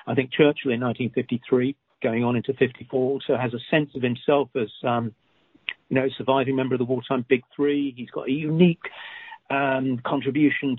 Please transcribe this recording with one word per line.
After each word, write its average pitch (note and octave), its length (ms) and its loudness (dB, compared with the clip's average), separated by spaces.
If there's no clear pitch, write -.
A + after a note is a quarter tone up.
I A#2 100 -4
think C3 180 0
Churchill D3 400 4
in A#2 80 0
nineteen B2 300 -2
fifty-three, B2+ 680 -2
going A#2 220 0
on A#2+ 100 0
into A#2+ 200 -2
fifty-four, B2+ 580 -2
also C3+ 280 -2
has B2+ 140 -2
a A#2+ 60 -6
sense D3+ 240 2
of C3 80 -8
himself C3 540 0
as, A2+ 140 -2
um, A#2 320 -2
you B2+ 60 -2
know, C3 140 2
surviving C3 380 0
member C3 180 0
of B2 60 2
the B2 60 -2
wartime B2 420 -2
Big B2+ 140 4
Three. C#3+ 420 0
He's B2 140 -12
got D3 160 -8
a C3+ 60 -2
unique, D#3+ 500 4
um, C3+ 560 -2
contribution C3+ 760 0